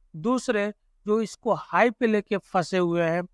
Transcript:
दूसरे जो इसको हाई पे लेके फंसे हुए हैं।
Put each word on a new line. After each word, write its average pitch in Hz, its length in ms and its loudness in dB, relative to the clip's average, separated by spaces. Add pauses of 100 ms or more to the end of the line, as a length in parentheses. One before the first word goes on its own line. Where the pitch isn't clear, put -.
(140)
दूसरे 208 580 -2 (340)
जो 214 160 2
इसको 208 320 -2
हाई 190 360 2
पे 233 160 -2
लेके 214 320 0
फंसे 185 400 -2
हुए 175 260 2
हैं। 170 180 0 (120)